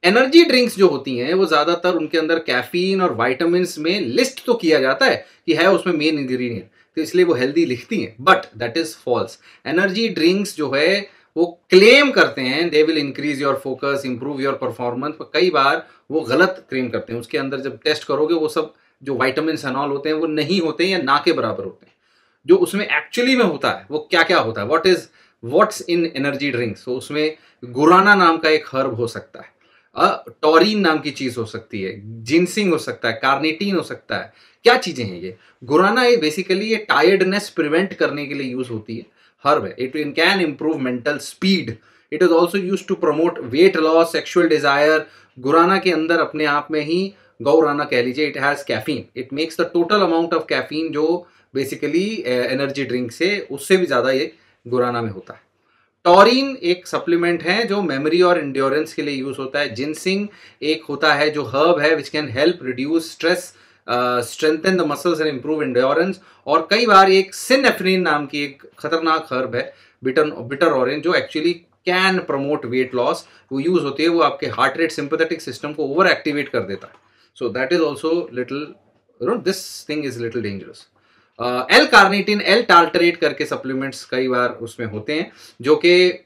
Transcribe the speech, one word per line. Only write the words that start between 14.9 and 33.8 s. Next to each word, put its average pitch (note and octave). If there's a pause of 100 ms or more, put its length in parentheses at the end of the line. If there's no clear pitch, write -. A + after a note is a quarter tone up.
पर -
कई F3
बार D3 (220)
वो D#3
गलत D3
क्लेम B2+
करते G#2+
हैं। A#2
उसके C#3+
अंदर C3+
जब B2+
टेस्ट D3+
करोगे D3+
वो D#3
सब D#3 (280)
जो C3+
vitamins D3
and C3
all C#3+
होते C#3
हैं D#3
वो D#3+
नहीं D3+
होते D#3+
हैं F#3+
या F#3+
ना C#3
के E3+
बराबर A2
होते -
हैं। - (520)
जो E3+
उसमें F#3+
actually A#3+
में A#3
होता C#3
है F2+
वो D3+
क्या E3
क्या E3+
होता A2
है, A2
what D#3+
is, F3+ (460)
what's E3+
in E3+ (200)
energy C#3
drinks? A#2
तो B2
उसमें D3+ (280)
गुराना E3+
नाम E3+
का D#3+
एक D#3
हर्ब C3
हो A#2
सकता -
है, - (420)
अ, - (180)
टॉरिन G3+
नाम D#3+
की D3
चीज B2+
हो A2+
सकती G#2
है, G#2
जिनसिंग F3
हो D#3
सकता A#2+
है, A2+
कार्निटीन D#3
हो D3+